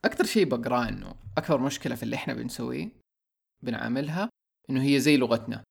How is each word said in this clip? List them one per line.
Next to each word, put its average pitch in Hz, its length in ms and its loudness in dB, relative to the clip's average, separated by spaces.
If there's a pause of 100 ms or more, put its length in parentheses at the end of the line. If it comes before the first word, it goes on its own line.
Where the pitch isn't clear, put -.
أكثر 220 200 2
شيء 214 200 4
بقراه 123 440 0
إنه 98 260 -8 (240)
أكبر 151 220 2
مشكلة 143 340 -2
في - 80 -8
اللي 117 140 -2
إحنا - 180 -4
بنسويه، 123 540 -6 (760)
بنعاملها 143 640 -4 (420)
إنه 131 120 2
هي 139 180 6
زي 147 160 6
لغتنا. 113 540 0